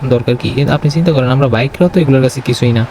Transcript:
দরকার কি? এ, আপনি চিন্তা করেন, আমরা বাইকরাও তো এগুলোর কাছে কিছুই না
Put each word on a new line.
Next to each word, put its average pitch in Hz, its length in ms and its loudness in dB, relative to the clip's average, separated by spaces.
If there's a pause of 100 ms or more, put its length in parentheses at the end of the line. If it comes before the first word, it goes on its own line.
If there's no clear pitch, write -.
দরকার 123 260 0
কি? - 220 -6
এ, 139 120 0
আপনি 147 220 0
চিন্তা 165 200 0
করেন, 131 180 0
আমরা 135 180 2
বাইকরাও 127 420 0
তো 180 100 0
এগুলোর 135 220 2
কাছে 131 200 -2
কিছুই 120 300 0
না 113 200 0